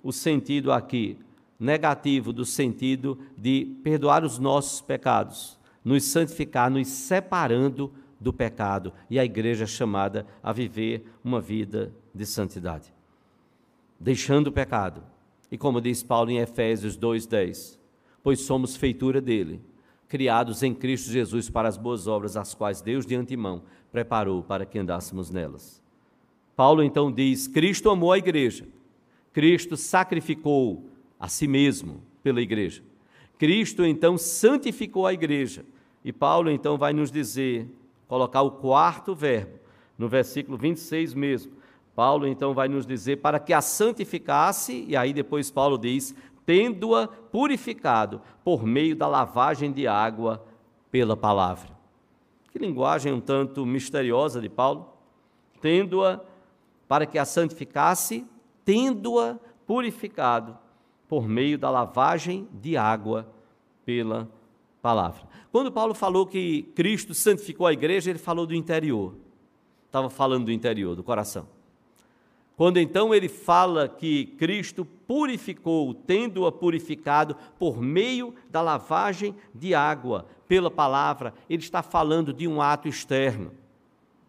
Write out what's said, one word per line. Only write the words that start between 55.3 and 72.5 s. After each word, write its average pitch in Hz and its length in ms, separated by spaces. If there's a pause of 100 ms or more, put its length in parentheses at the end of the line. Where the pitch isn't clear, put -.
"Tendo-a", 185 600 (680)
para 147 180
que 156 120
a 143 60
santificasse, 170 1000 (380)
"tendo-a 233 720 (280)
purificado 139 920 (480)
por 123 220
meio 139 280
da 135 140
lavagem 156 800 (120)
de 156 160
água 110 540 (540)
pela 113 440 (520)
palavra." 98 480 (240)
Quando 254 180
Paulo 220 240
falou 190 320
que 180 360 (140)
Cristo 185 360
santificou 180 540
a 165 60
igreja, 160 360
ele 165 120
falou 170 260
do 165 80
interior. 156 600 (720)
Estava 131 220
falando 131 360
do 113 80
interior, 110 420
do 87 80
coração. 104 440 (1120)